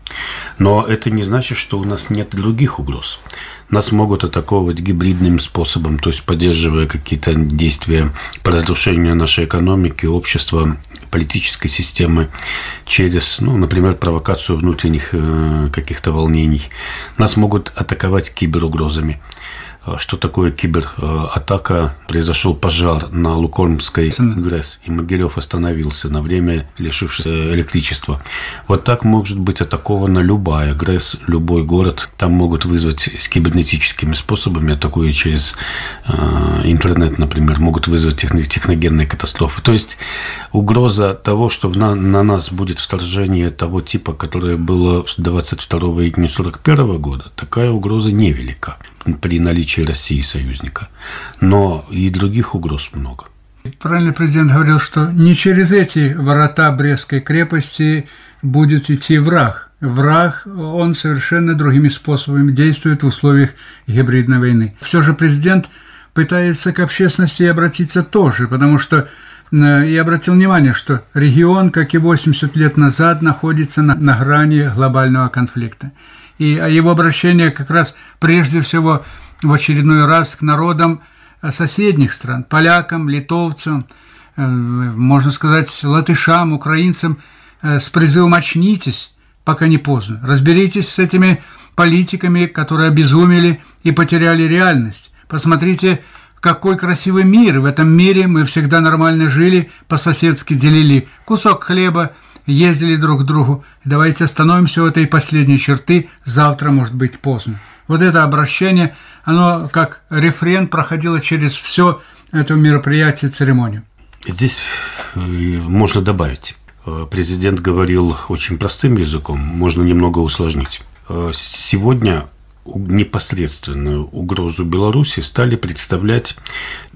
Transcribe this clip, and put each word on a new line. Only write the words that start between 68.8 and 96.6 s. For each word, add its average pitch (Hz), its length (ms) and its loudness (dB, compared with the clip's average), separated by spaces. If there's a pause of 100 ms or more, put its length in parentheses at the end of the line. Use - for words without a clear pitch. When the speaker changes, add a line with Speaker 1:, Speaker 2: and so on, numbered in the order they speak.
Speaker 2:
э, 147 360 4
я 160 140 2
обратил 165 320 0
внимание, 180 400 4
что - 280 -4 (120)
регион, 170 560 4
как 160 240 0
и 170 40 2
восемьдесят 156 580 0
лет 151 200 2
назад, 156 460 2
находится 156 580 0
на, 147 140 4
на 139 240 2
грани 147 560 2
глобального 131 540 2
конфликта. 123 640 -6 (460)
И, 151 200 0
а 165 100 -2
его 165 220 4
обращение 170 600 2
как 143 200 -6
раз 165 240 0 (240)
прежде 160 420 2
всего 160 440 0 (380)
в 147 100 2
очередной 147 540 2
раз 160 280 2
к - 80 -16
народам, 160 580 0 (420)
э, 156 100 -4
соседних 165 600 0
стран, 123 300 -8
полякам, 160 680 0
литовцам, 151 800 -4 (500)
э, 143 80 -2
можно 123 880 0
сказать, 156 540 0
латышам, 165 680 2
украинцам, 160 640 -2 (440)
э, 147 160 0
с 135 100 -6
призывом: 170 460 4
"Очнитесь, 170 800 -2 (300)
пока 156 240 0
не 156 100 4
поздно. 113 460 -4
Разберитесь 170 640 2
с - 100 -6
этими 185 420 2 (360)
политиками, 175 720 2
которые 160 420 0
обезумели 165 720 4 (240)
и 160 80 2
потеряли 165 520 2
реальность. 156 680 0 (160)
Посмотрите, 165 760 0 (380)
какой 180 360 0